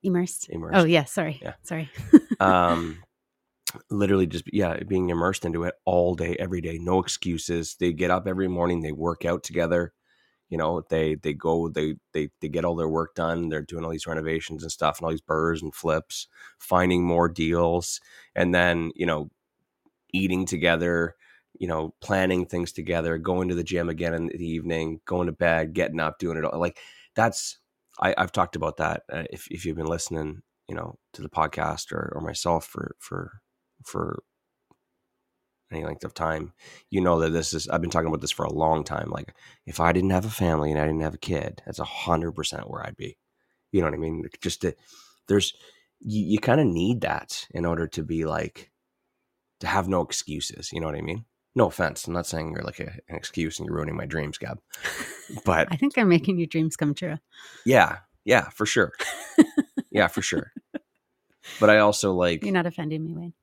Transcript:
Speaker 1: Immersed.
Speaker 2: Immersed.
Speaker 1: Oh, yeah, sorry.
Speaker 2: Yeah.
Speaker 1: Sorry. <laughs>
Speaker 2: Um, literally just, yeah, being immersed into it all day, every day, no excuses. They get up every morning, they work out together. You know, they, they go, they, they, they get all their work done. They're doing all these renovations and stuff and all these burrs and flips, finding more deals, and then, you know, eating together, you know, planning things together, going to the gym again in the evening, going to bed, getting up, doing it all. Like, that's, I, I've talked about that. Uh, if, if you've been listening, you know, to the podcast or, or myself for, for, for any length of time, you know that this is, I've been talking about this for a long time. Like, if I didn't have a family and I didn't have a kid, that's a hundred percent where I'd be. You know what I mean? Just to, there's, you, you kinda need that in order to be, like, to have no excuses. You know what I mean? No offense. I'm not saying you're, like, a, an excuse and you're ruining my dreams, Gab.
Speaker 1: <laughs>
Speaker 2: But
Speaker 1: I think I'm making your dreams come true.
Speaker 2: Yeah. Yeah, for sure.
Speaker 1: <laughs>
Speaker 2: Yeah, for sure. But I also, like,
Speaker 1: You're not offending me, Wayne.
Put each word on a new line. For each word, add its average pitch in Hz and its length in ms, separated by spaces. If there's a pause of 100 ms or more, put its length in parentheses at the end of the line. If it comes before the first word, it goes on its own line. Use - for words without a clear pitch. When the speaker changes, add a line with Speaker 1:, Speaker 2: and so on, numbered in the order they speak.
Speaker 1:
Immersed. 180 460
Speaker 2:
Immersed. 165 280
Speaker 1:
Oh, 180 80
yeah, 160 200
sorry. 156 360
Speaker 2:
Yeah. - 120 (100)
Speaker 1:
Sorry. 160 320
<laughs> - 40 (400)
Speaker 2:
Um, 87 640 (880)
literally 101 340
just, 82 260
yeah, 90 360
being 92 240
immersed 87 340
into 85 180
it 90 120 (100)
all 90 300
day, 85 240
every 90 200
day, 82 200
no 87 200
excuses. 85 800
They 87 140
get 87 160
up 90 180
every 95 200
morning, 87 340
they 78 100
work 82 340
out 85 180
together. 85 500 (560)
You 82 80
know, 80 320
they, 78 260
they 76 180
go, 82 360
they, 78 280 (160)
they, 78 160 (120)
they 78 80
get 82 160
all 87 100
their 82 140
work 80 240
done. 82 360
They're 78 120
doing 82 240
all 82 60
these 80 160
renovations 80 560
and 80 80
stuff 76 260
and 85 80
all 80 60
these 80 100
burrs 80 400
and 78 120
flips, - 540 (300)
finding 90 480
more 85 240
deals, 85 720 (340)
and 90 200
then, 85 400
you 87 100
know, 76 240 (800)
eating 92 360
together, 85 680 (440)
you 92 80
know, 80 340
planning 92 460
things 87 240
together, 82 480
going 90 300
to 90 60
the 85 80
gym 85 240
again 82 280
in 82 120
the 85 240
evening, 80 540
going 90 220
to 82 40
bed, 82 420
getting - 260
up, 78 180
doing 82 200
it 78 60
all. 78 160
Like, 87 200 (360)
that's, - 440 (420)
I, 92 160
I've 92 140
talked 87 240
about 78 220
that. 80 260 (100)
Uh, 80 160
if, - 220
if 87 120
you've 80 140
been 80 80
listening, 80 560 (260)
you 85 80
know, 82 220 (160)
to - 80
the - 80
podcast 78 600
or, - 240
or 78 60
myself 80 440
for, - 340
for, - 420 (420)
for - 400 (1500)
any 80 140
length 78 220
of 78 80
time, 80 400 (360)
you 95 120
know 87 180
that 80 120
this 82 220
is, 80 140
I've 82 140
been 82 80
talking 82 180
about 78 140
this 76 100
for - 140
a 73 80
long 80 320
time. 76 240
Like, - 240 (320)
if 78 160
I 85 100
didn't 92 200
have 92 140
a 110 40
family 80 420
and 76 80
I 76 60
didn't 78 160
have 78 120
a 80 60
kid, 73 460
that's - 140
a 78 40
hundred 82 480
percent 76 380
where - 160
I'd - 100
be. - 220 (560)
You 95 80
know 82 60
what 76 60
I 78 40
mean? 80 260 (180)
Just - 200
to, 90 120 (540)
there's, 98 260 (460)
you, 107 260
you 104 140
kinda 143 240
need 98 380
that - 500
in 85 140
order 82 220
to 80 160
be, 80 220
like, 78 460 (880)
to - 80
have 92 220
no 92 120
excuses. - 720
You 82 80
know 82 80
what 76 80
I 76 60
mean? 110 240 (280)
No 113 140
offense. - 400
I'm 82 60
not 87 140
saying 80 260
you're, 76 100
like, - 160
a, - 140 (160)
an 82 80
excuse 80 420
and 80 60
you're 78 100
ruining 76 220
my 71 80
dreams, 73 320
Gab. - 280
Speaker 1:
<laughs> - 40 (760)
Speaker 2:
But 80 260
Speaker 1:
I 165 60
think 285 200
I'm 214 120
making 175 300
your 165 80
dreams 160 280
come 147 180
true. 156 240 (480)
Speaker 2:
Yeah. 107 320 (280)
Yeah, 117 240
for - 160
sure. 104 280 (440)
Speaker 1:
<laughs> 311 60 (500)
Speaker 2:
Yeah, 92 140
for - 140
sure. - 320 (1080)
But 107 100
I 107 100
also, 104 340
like, 87 300
Speaker 1:
You're 202 100
not 175 120
offending 160 380
me, 165 100
Wayne. 170 300